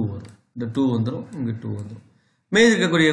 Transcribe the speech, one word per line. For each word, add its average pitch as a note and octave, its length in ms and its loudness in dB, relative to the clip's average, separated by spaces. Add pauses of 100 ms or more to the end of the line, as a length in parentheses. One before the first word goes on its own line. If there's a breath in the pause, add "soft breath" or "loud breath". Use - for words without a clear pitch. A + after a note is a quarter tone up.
(120)
வரும். - 240 -14 (200)
இந்த A#2+ 100 -8 (100)
டூ C#3 80 0 (120)
வந்துரும், A2 300 -4 (120)
இங்க A#2+ 140 -6 (120)
டூ A2 60 -10 (100)
வந்துரும். G#2 260 -16 (480)
மீதி A3+ 200 6
இருக்கக்கூடிய E3+ 400 2